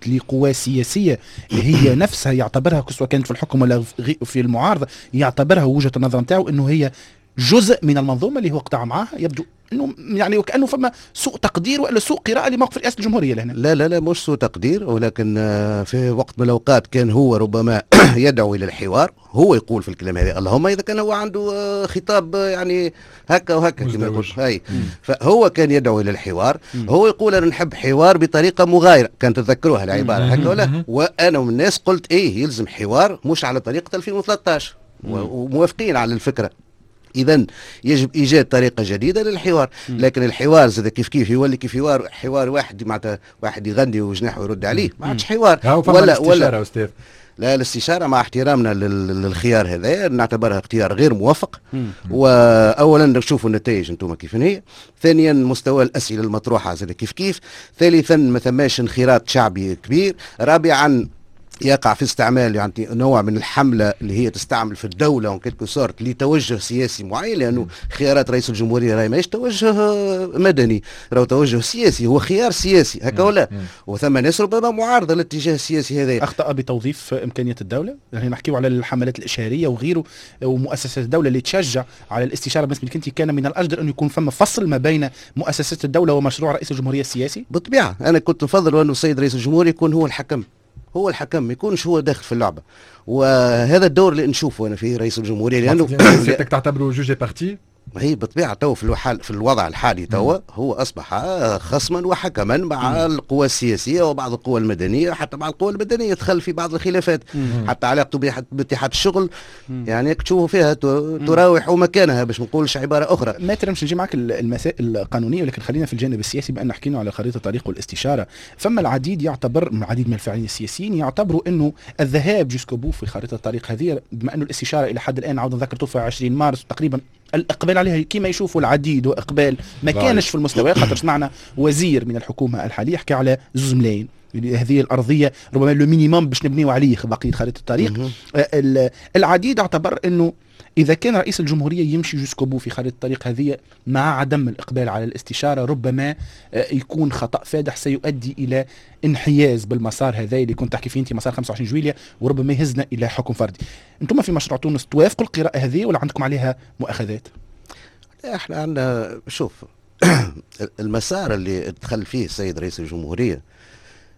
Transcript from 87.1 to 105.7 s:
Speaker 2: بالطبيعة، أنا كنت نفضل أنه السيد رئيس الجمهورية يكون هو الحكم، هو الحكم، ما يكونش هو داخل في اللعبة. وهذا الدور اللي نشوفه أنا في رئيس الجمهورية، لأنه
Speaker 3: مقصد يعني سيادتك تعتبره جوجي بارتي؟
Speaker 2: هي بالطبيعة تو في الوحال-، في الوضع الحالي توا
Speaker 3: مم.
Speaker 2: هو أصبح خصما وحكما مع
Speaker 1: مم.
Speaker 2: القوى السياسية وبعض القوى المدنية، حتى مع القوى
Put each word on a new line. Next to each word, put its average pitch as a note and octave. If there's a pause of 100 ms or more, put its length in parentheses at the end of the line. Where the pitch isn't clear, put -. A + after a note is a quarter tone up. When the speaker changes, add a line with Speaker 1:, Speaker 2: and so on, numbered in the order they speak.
Speaker 2:
بالطبيعة، F3
أنا D#3+
كنت D#3
نفضل D#3
أنه D3
السيد C3+
رئيس C3+
الجمهورية D#3
يكون E3
هو D#3+
الحكم، C3+ (540)
هو F#3+
الحكم، D#3
ما A#2
يكونش G3
هو E3+
داخل C#3
في -
اللعبة. G2+ (440)
وهذا C3
الدور F3
اللي D3
نشوفه C3
أنا G#2+
في A#2
رئيس A2+
الجمهورية، A2+
لأنه D3+
Speaker 3:
مقصد C#3
يعني F3+
سيادتك C3
تعتبره C#3
جوجي C3+
بارتي؟ E3 (380)
Speaker 2:
هي C#3+
بالطبيعة A#2
تو C#3+
في -
الوحال-، A2+
في -
الوضع G#2+
الحالي F2+
توا A2
Speaker 3:
مم. F#3 (100)
Speaker 2:
هو B2
أصبح G2+ (440)
خصما E3+
وحكما C#3+
مع D3
Speaker 1:
مم. E3
Speaker 2:
القوى C#3
السياسية B2
وبعض C3+
القوى A#2+
المدنية، A2
حتى D3
مع D3+
القوى G3